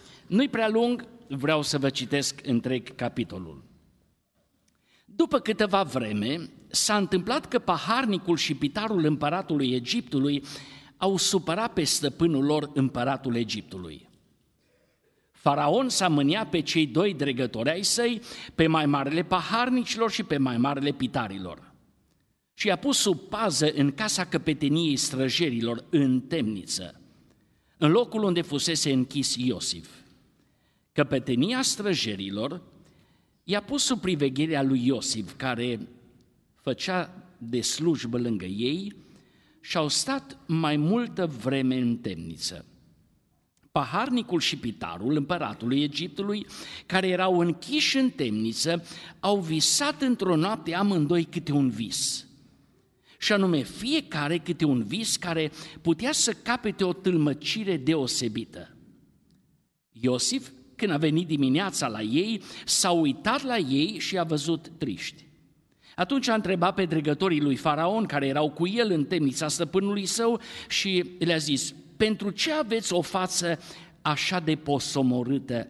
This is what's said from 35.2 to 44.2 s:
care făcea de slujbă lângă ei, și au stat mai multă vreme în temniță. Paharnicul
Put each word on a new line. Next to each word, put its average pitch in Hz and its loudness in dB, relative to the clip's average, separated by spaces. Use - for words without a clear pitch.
care 120 -4
făcea - -4
de 117 -4
slujbă 123 0
lângă 113 -2
ei, 135 -4
și - -4
au 151 2
stat - -4
mai 160 0
multă 180 0
vreme 131 0
în 120 2
temniță. 82 -8
Paharnicul 175 0